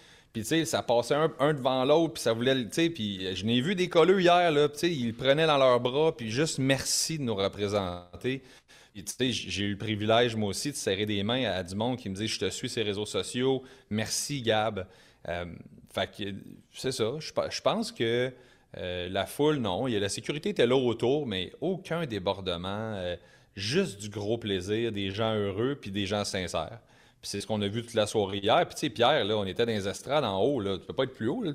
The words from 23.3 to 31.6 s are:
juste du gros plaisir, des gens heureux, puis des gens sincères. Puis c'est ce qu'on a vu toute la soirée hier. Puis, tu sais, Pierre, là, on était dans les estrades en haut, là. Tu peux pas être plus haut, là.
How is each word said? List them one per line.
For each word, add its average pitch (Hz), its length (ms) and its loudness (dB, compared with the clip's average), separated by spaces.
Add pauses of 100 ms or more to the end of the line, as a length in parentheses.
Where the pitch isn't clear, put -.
juste 110 460 -4
du 104 80 -10
gros 104 300 -2
plaisir, 107 520 -2
des 98 200 -2
gens 110 240 0
heureux, 104 440 -2
puis 104 120 -10
des 98 160 -2
gens 104 180 0
sincères. 90 540 -4 (420)
Puis - 80 -10
c'est 101 100 -6
ce - 80 -8
qu'on 107 140 0
a 101 80 0
vu 113 140 -4
toute - 100 -14
la 107 120 4
soirée 101 340 0
hier. 120 280 4
Puis, - 80 -16
tu - 60 -10
sais, 151 80 -2
Pierre, 120 340 4
là, 107 140 0
on 101 80 0
était 95 200 0
dans 117 60 0
les 101 160 -2
estrades 131 380 -2
en 95 160 0
haut, 131 180 2
là. 98 180 -2
Tu - 80 -14
peux 92 80 -10
pas - 100 0
être 131 100 -4
plus 110 160 -4
haut, 233 120 -2
là. 160 120 -4